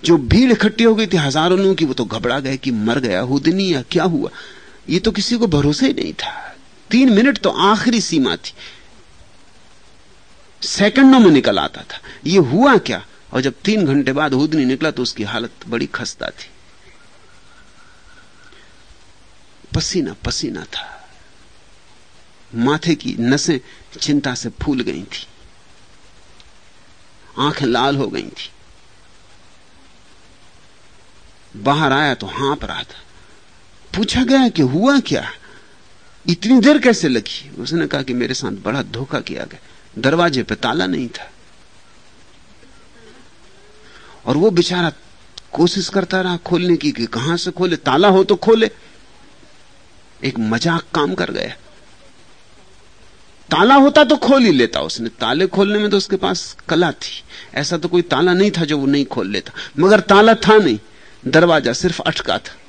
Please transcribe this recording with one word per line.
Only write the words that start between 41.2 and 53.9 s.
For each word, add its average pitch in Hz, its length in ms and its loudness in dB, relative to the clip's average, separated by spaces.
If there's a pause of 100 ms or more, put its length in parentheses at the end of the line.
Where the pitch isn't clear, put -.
और 131 100 0
वो 196 140 4
बेचारा 175 420 0 (600)
कोशिश 175 360 0
करता 185 320 -2
रहा 180 160 -4
खोलने 175 400 0
की 151 160 -2
कि 117 140 -6
कहां 131 300 -4
से 175 140 -6
खोले, 175 260 -2
ताला 151 320 2
हो 190 160 6
तो 196 120 0
खोले। 220 340 2 (1500)
एक 135 140 -4
मजाक 117 460 -2 (100)
काम - 200 0
कर - 160 -6
गया, - 200 -8 (2000)
ताला 196 240 4
होता 285 300 8